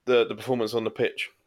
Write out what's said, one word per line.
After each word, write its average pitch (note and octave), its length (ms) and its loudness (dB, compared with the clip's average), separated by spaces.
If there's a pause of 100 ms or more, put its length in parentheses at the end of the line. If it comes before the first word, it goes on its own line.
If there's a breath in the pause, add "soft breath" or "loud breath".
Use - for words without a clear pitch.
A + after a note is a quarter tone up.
the, A#2+ 200 4
the A2 80 -6
performance A2+ 400 -2
on A2+ 100 0
the A2 60 -4
pitch. - 400 -4 (160)